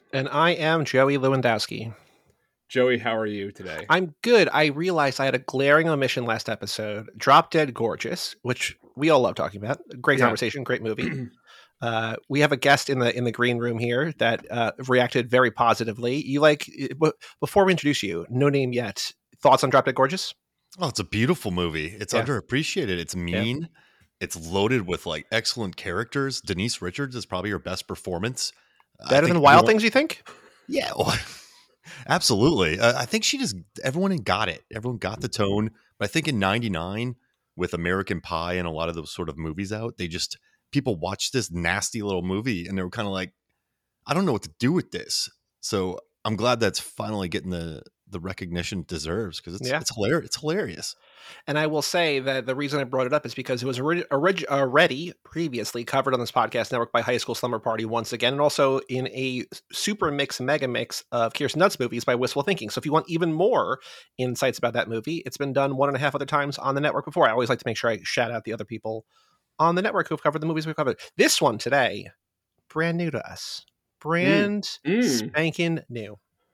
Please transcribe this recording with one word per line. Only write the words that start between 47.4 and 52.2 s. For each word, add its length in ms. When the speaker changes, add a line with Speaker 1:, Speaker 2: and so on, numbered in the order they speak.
Speaker 3:
the, 340
the 140
recognition 580
it 80
deserves, 540
'cause 140
it's, 120
Speaker 1:
Yeah. 140
Speaker 3:
it's 100
hilar-, 320
it's 160
hilarious. 560
Speaker 1:
And 140
I 80
will 140
say 380
that 260